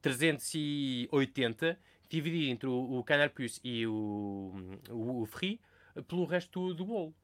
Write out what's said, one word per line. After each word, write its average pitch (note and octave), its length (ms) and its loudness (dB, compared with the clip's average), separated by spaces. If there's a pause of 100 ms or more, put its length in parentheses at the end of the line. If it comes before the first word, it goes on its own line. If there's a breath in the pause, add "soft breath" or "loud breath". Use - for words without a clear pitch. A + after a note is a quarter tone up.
trezentos C#3+ 520 2
e C#3+ 580 0
oitenta C3+ 640 2 (300 soft breath)
dividido D#3+ 420 0
entre A#2+ 160 -2
o, B2+ 320 0
o A#2+ 60 -2
Canal D3 260 4
Plus B2 340 -6
e A#2 220 0
o, G#2 680 -2 (380)
o, A#2+ 320 -2
o G#2+ 40 -2
Free, G3 340 -4 (480 soft breath)
pelo F3 180 0
resto F3+ 420 -2
do, F3+ 60 -4
do F3 100 -6
bolo. F#3 400 -4